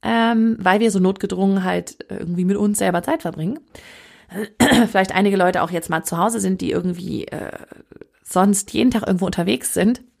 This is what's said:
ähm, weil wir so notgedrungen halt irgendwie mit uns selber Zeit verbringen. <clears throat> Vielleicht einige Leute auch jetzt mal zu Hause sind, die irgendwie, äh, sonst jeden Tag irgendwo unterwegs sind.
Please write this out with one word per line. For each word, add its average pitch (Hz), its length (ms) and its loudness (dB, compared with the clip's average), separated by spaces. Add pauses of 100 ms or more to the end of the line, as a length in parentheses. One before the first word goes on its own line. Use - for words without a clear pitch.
ähm, 226 580 2
weil 190 200 2
wir 226 120 4
so 196 80 0
notgedrungen 190 640 0
halt 180 460 -6
irgendwie 175 360 -4
mit 196 120 2
uns 208 200 0
selber 180 260 0
Zeit - 180 -2
verbringen. 165 380 -6 (680)
<clears throat> 180 100 -10 (480)
Vielleicht 190 260 2
einige 196 240 2
Leute 180 240 2
auch 170 100 -2
jetzt 170 180 -6
mal 160 140 -2
zu - 140 -6
Hause 220 220 0
sind, 190 220 -2
die 175 100 -4
irgendwie, 175 560 -4
äh, - 240 -10 (720)
sonst 196 500 2
jeden 233 180 4
Tag 220 160 -2
irgendwo 185 180 0
unterwegs 185 480 -2
sind. 220 280 0 (180)